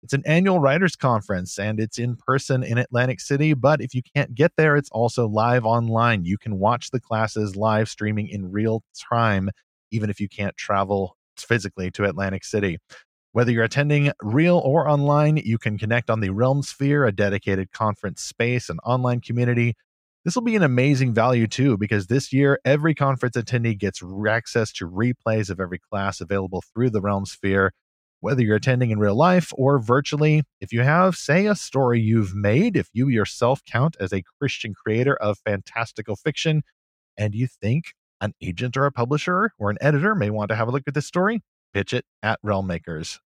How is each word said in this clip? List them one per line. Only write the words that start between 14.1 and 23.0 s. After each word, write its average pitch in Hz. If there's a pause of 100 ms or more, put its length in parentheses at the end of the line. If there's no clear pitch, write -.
real 156
or 143
online, 147
you 113
can 107
connect 117
on 110
the 95
Realm 127
Sphere, 139
a 107
dedicated 98
conference 104
space, 120
an 82
online 123
community. 120 (480)
This 170
will 240
be 226
an 196
amazing 131
value, 113
too, 127
because 101
this 131
year, 139
every 147
conference 131